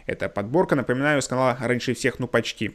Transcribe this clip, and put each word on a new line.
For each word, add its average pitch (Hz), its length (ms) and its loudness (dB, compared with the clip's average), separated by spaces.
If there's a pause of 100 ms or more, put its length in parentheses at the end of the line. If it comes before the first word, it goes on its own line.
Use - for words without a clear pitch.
Это 95 200 -4
подборка, 139 480 0
напоминаю, 135 460 2
с - 80 -4
канала 127 320 2
«Раньше 120 320 0
всех», - 260 -2
ну 123 80 -2
почти. - 480 -2